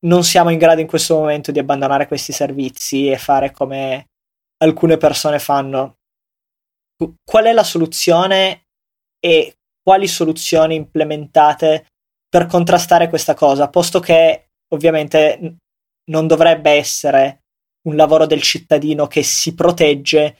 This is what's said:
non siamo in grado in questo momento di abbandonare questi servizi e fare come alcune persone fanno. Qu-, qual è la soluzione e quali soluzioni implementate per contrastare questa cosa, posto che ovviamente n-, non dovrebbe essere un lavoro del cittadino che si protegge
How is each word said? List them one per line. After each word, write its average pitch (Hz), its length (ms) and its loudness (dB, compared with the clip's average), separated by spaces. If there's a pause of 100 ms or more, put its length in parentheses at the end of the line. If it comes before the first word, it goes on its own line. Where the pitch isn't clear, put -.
non 175 180 2
siamo 170 260 2
in 165 80 0
grado 165 240 4
in 160 60 -6
questo 165 280 -2
momento 151 360 -4
di 143 80 -2
abbandonare 139 480 -2
questi - 240 -10
servizi 135 800 -6
e 135 80 -2
fare 139 340 -2
come 135 580 -8 (480)
alcune 160 400 0
persone 147 420 0
fanno. 135 580 -4 (1000)
Qu-, 165 280 -8
qual 220 220 2
è 233 60 4
la 220 120 4
soluzione 185 1000 -2 (540)
e 165 360 0 (260)
quali 190 260 2
soluzioni 160 680 -2
implementate 151 1120 0 (400)
per 170 200 0
contrastare 175 600 2
questa 160 240 -2
cosa, 143 360 2
posto 175 300 0
che 165 500 2 (240)
ovviamente 156 680 0
n-, 165 140 -12 (560)
non 160 160 -2
dovrebbe 156 440 4
essere 139 680 0 (460)
un 151 80 -6
lavoro 156 300 4
del 151 160 -2
cittadino 151 680 -2
che 147 160 -2
si - 300 -4
protegge 151 880 0